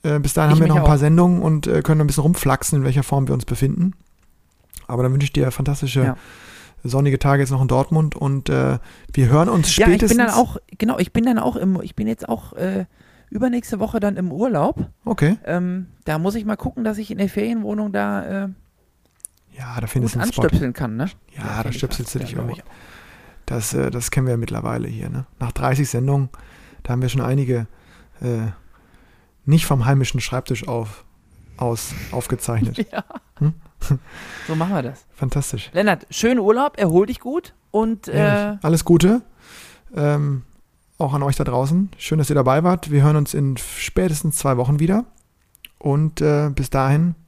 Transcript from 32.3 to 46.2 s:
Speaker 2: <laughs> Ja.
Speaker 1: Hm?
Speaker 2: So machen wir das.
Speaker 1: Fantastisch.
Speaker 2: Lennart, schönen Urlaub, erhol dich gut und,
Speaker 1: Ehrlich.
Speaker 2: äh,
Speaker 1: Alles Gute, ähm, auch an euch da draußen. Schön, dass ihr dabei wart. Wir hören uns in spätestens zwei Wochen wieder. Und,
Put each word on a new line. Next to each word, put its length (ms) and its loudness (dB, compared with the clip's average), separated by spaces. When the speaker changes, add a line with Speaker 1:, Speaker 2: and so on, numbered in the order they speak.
Speaker 2:
<laughs> 40 -20
Ja. 120 -8
Speaker 1:
Hm? 140 2
Speaker 2:
So 80 -4
machen 180 -2
wir 100 -2
das. 300 -10
Speaker 1:
Fantastisch. 600 -4
Speaker 2:
Lennart, 360 0
schönen 300 2
Urlaub, 400 2
erhol 280 4
dich 120 -8
gut 340 -8
und, 360 -2
Speaker 1:
Ehrlich. 540 0
Speaker 2:
äh, 40 -10
Speaker 1:
Alles 200 2
Gute, 360 6
ähm, 480 0
auch 160 -4
an 100 -2
euch 120 0
da 80 -2
draußen. 540 0
Schön, 220 -4
dass 100 0
ihr 60 -2
dabei 280 2
wart. 280 0
Wir 120 4
hören 140 4
uns 160 -2
in 240 -2
spätestens 800 -4
zwei 200 0
Wochen 220 0
wieder. 260 2
Und, 420 0